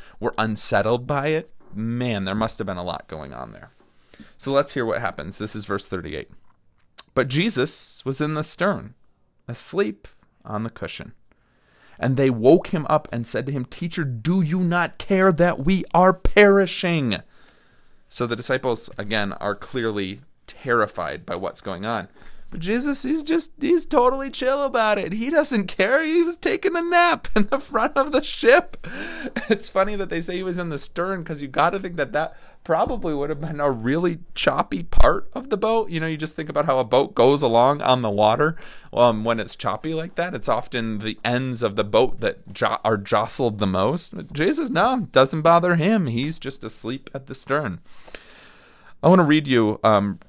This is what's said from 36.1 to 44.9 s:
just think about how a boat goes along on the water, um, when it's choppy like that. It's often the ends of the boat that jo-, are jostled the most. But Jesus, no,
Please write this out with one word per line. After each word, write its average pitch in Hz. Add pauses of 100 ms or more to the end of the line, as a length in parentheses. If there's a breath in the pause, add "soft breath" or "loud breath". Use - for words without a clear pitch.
just 156
think 156
about 151
how 135
a 127
boat 123
goes 139
along 127
on 127
the 110
water, 110 (380 loud breath)
um, 113
when 117
it's 98
choppy 123
like 165
that. 175
It's 104
often 113
the 110
ends 123
of 104
the 107
boat 113
that -
jo-, 110
are 110
jostled 110
the 104
most. 98
But -
Jesus, 247
no, 226